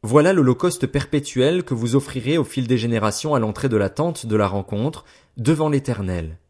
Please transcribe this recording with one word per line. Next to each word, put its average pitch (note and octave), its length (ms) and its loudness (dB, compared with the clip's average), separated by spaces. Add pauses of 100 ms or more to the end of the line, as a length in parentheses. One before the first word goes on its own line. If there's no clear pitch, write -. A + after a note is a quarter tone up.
Voilà D3 300 6
l'holocauste C#3 540 2
perpétuel C#3+ 760 0
que C#3+ 120 -4
vous A#2 200 -2
offrirez C3+ 440 0
au C#3 60 0
fil B2+ 220 -4
des B2 120 2
générations A2+ 560 -2
à C3 40 2
l'entrée A2 300 -2
de A2+ 80 2
la G2 140 2
tente D#3+ 340 -4
de G#2+ 120 -2
la G#2 100 4
rencontre, G2+ 580 -4 (320)
devant D3+ 320 0
l'Éternel. G2 720 -2 (120)